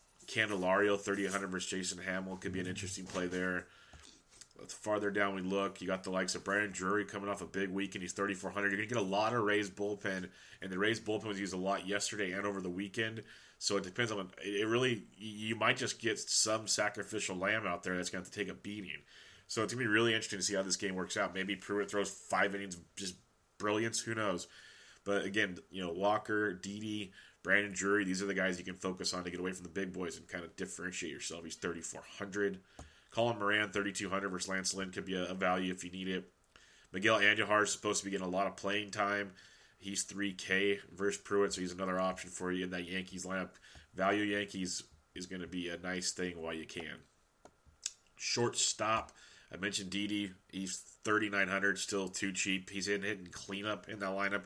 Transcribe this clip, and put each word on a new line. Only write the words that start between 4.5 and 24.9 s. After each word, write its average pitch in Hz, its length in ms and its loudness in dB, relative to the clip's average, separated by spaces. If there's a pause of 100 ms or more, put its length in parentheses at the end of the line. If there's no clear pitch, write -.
Farther 104 440 0
down 98 260 4
we 95 40 -2
look, 95 400 0
you - 60 -6
got 92 160 0
the 98 80 -6
likes 92 240 2
of 90 80 -6
Brandon 101 300 2
Drury 95 320 2
coming 101 260 -4
off 98 120 -4
a 85 40 -6
big 95 240 -2
weekend. 95 320 -4
He's 87 100 -6
thirty-four 98 380 -2
hundred. 101 220 2
You're 98 60 0
gonna 107 100 -2
get 120 100 0
a - 20 4
lot 101 340 2
of 117 100 2
Rays 104 260 4
bullpen, 98 600 -4 (300)
and 95 120 -8
the 92 60 -2
Rays 107 200 4
bullpen 107 280 -2
was 101 120 -2
used 95 160 -2
a 92 40 -2
lot 92 280 0
yesterday 101 460 0
and 98 120 -2
over 101 160 0
the 92 100 -2
weekend. 101 520 -2 (360)
So - 180 0
it 95 80 0
depends 110 280 0
on, 95 180 -4 (120)
it 101 240 0
really, 117 380 2 (120)
you 107 400 -4
might 113 200 4
just 117 240 -2
get 110 180 0
some 110 500 2
sacrificial 104 680 -2
lamb 101 300 2
out 87 160 -2
there 90 140 0
that's 90 140 -2
gonna 92 140 -6
have - 80 -16
to - 60 -6
take 101 100 0
a 92 60 -8
beating. 95 480 -10 (440)
So - 160 0
it's 104 100 0
gonna 123 120 0
be 113 40 4
really 113 240 6
interesting 107 280 -2
to 90 40 0
see 101 120 0
how 95 60 4
this 95 140 0
game 95 180 -2
works 90 220 -2
out. 95 180 0
Maybe 95 220 0
Pruitt 101 340 -2
throws 98 200 0
five 95 440 0
innings 98 200 -6
of 87 80 -12 (140)
just 90 180 -6 (440)
brilliance. 107 420 2
Who 113 140 -2
knows? 101 340 0 (560)